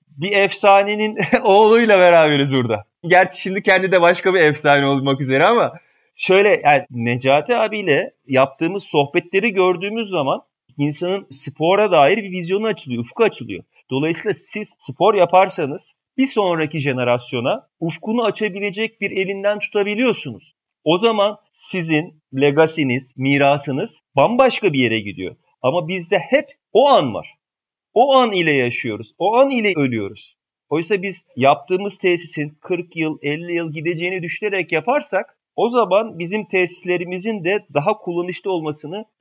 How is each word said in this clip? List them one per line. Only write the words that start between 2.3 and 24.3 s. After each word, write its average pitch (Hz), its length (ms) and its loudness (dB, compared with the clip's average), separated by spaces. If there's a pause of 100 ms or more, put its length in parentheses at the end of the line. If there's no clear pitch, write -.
burada. 113 340 0 (180)
Gerçi 180 380 2
şimdi 190 220 -6
kendi 190 280 2
de 180 100 4
başka 185 320 2
bir 185 60 2
efsane 143 460 4
olmak 139 360 0
üzere 135 240 2
ama 202 280 2 (420)
şöyle, 190 480 2
yani 147 260 4
Necati 127 640 0
abiyle 202 580 -2 (140)
yaptığımız 156 560 0
sohbetleri 175 680 -2
gördüğümüz 190 560 -2
zaman 160 320 -2 (360)
insanın 175 540 -4
spora 180 600 0
dair 156 260 6
bir 196 140 -8
vizyonu 185 360 -4
açılıyor, 123 360 -6
ufku 226 200 -4
açılıyor. 104 400 -4 (260)
Dolayısıyla 165 440 -4
siz - 440 -14
spor 185 380 0
yaparsanız 180 800 0 (240)
bir 262 80 2
sonraki 165 540 -2
jenerasyona 127 880 -2 (120)
ufkunu 220 440 -4
açabilecek 202 800 -6
bir 196 100 -6
elinden 196 480 -4
tutabiliyorsunuz. 208 920 -4 (300)
O 165 140 4
zaman 208 400 0 (160)
sizin 165 680 -4 (100)
legasiniz, 143 840 0
mirasınız 143 800 0 (160)
bambaşka 214 580 2